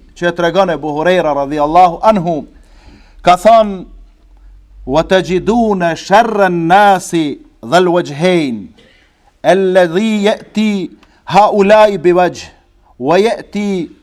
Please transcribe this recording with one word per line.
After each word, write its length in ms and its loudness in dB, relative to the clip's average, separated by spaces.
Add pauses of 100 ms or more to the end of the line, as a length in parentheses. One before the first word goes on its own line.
(180)
që 140 -2
e 40 -16
tregon 380 0
Ebu 220 -6
Hurajra 420 0
radhiyallahu 640 0
anhu, 440 0 (760)
ka 160 2
thënë: 480 2 (1000)
"Wa 180 0
tajiduna 920 -2
sharra 500 0
an-nasi 920 0 (220)
dhal 320 0
wajhayn, 760 -2 (760)
alladhi 840 0
ya'ti 680 -4 (340)
haula'i 720 2
bi 160 0
wajh, 280 -2 (580)
wa 200 0
ya'ti 720 -4 (120)